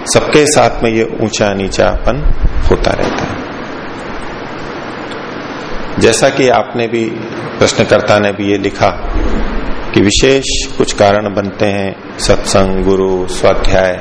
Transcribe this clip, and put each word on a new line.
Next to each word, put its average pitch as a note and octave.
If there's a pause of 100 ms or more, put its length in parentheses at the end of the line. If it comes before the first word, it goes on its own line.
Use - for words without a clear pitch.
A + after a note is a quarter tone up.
सबके C#3+
साथ A#2+
में A#2
ये A2 (160)
ऊंचा G#2+
नीचापन G2 (480)
होता -
रहता -
है। - (2500)
जैसा A2+
कि C3+
आपने A#2
भी, A2+ (540)
प्रश्नकर्ता G#2+
ने G2+
भी G2+
ये G2+
लिखा G2+ (1040)
कि F#2+
विशेष C3 (340)
कुछ -
कारण G2+
बनते G2+
हैं, G2
सत्संग, F#2+
गुरु, F#2
स्वाध्याय। F#2